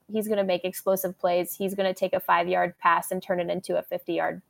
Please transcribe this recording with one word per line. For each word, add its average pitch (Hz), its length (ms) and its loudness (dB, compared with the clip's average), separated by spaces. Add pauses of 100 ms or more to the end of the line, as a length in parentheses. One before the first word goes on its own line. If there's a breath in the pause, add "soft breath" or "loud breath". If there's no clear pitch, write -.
(120)
he's 214 180 -2
gonna 202 160 0
make 180 180 0
explosive 185 560 -2
plays. 175 340 2
He's 196 220 -2
gonna 190 180 0
take 185 200 -2
a 185 80 0
five-yard 180 580 2
pass 175 320 2
and 190 100 -4
turn 180 200 0
it 170 80 -2
into 175 280 -2
a 165 60 -2
fifty-yard, 165 680 -4